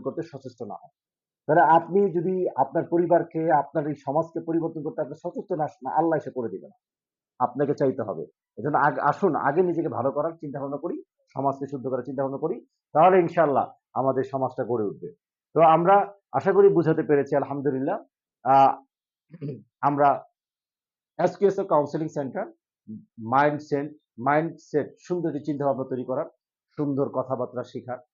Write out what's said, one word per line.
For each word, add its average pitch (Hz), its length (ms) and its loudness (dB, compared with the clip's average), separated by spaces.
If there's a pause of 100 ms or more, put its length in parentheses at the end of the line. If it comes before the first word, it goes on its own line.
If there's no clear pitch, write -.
করতে 135 160 -6 (100)
সচেষ্ট 127 320 -16
না 101 180 -12
হয়। - 120 -20 (540)
তাহলে 156 160 4 (140)
আপনি 165 220 0 (180)
যদি 185 180 -2 (280)
আপনার 156 200 -2 (100)
পরিবারকে, 165 480 2 (100)
আপনার 151 360 0
এই 147 80 -6
সমাজকে 160 440 -4
পরিবর্তন 165 440 -4
করতে 156 180 -6
আপনি 135 220 -8
সচেষ্ট - 280 -10
না 156 120 -2
আসেন, - 220 -8 (140)
আল্লাহ 160 180 2
এসে 147 140 -8
করে 117 180 -6
দিবে 92 180 -12
না, - 100 -20 (640)
আপনাকে 135 360 0
চাইতে 135 260 -2
হবে। 90 220 -8 (340)
এজন্য 110 200 -2
আগ-, 135 340 2
আসুন 165 240 0
আগে 143 340 0
নিজেকে 160 200 -4
ভালো 120 220 -4
করার 160 300 -4
চিন্তা 143 180 -10
ভাবনা 139 180 -8
করি, 175 260 -10 (300)
সমাজকে 135 340 -4
শুদ্ধ 135 220 -10
করার 123 180 -4
চিন্তা 139 160 -6
ভাবনা 135 140 -4
করি, 165 180 -4 (380)
তাহলে 180 260 6
ইনশাআল্লাহ 151 460 2 (280)
আমাদের 131 300 0
সমাজটা 131 400 -4
গড়ে 110 260 -2
উঠবে। 85 200 -12 (440)
তো 147 80 2
আমরা 170 340 6 (360)
আশা 160 220 0
করি 202 140 8 (100)
বুঝাতে 156 260 2
পেরেছি, 139 320 2
আলহামদুলিল্লাহ। 139 640 -2 (540)
আহ, 135 220 6 (1080)
আমরা 143 280 4 (1120)
এসকিউএসএফ 190 440 0
কাউন্সেলিং 156 400 0 (100)
সেন্টার, 139 280 -6 (760)
মাইন্ডসেট, 143 680 0 (380)
মাইন্ডসেট, 147 600 -2 (200)
সুন্দর 170 220 -4
একটি 139 180 -6
চিন্তা 143 180 -4
ভাবনা 131 260 -2
তৈরি 127 180 -6
করার, 131 180 -4 (480)
সুন্দর 139 340 -2
কথাবার্তা 127 540 -6
শেখার 123 360 -12 (140)